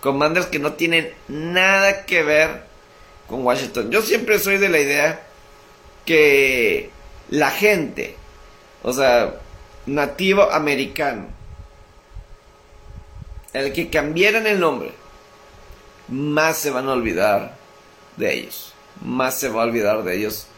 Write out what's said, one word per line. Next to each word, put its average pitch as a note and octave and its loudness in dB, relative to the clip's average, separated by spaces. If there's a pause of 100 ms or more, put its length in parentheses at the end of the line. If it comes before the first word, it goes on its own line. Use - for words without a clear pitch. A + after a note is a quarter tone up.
Commanders D3+ 0
que - -6
no D3 -2
tienen E3 0 (140)
nada F#3 2
que F3 2
ver D3+ 2 (640)
con B2+ -8
Washington. A#2+ -2
Yo G#3 2
siempre G#3+ 0
soy G3 0
de G3 2
la E3 4
idea C#3+ 0 (840)
que C3+ 4 (400)
la C#3+ 2
gente, F#3+ 0 (680)
o B2 -4
sea, B2 2 (500)
nativo F#3 2 (100)
americano, C3+ -2 (2250)
el C3+ -4
que E3 -4
cambiaran F3 2
el G#3 2
nombre, C#3 0 (1160)
más D3+ 0
se D3 -2
van C3 -4
a C3+ 0
olvidar G#2 0 (600)
de F2 0
ellos. - -10 (260)
Más B2+ -4
se C#3 -4
va A2+ -2
a - 2
olvidar A2 0
de F2+ -4
ellos. G#2 -6